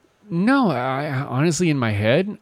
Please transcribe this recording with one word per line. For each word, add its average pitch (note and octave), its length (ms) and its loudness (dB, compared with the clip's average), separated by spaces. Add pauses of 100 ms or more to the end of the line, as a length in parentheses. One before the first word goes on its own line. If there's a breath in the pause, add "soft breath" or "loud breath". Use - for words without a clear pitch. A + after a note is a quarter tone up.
(320)
No, G#3+ 400 2
I, C3 400 -4
honestly, D3 580 0
in C#3+ 80 0
my A#2 140 0
head, C3 500 0